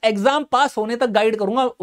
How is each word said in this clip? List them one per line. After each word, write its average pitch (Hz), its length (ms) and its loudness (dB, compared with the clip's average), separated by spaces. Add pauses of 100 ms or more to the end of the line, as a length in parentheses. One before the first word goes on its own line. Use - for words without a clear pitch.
एग्जाम 226 400 0
पास 262 340 0
होने 220 180 -4
तक 247 120 0
गाइड 220 280 2
करूंगा, 226 340 -2 (140)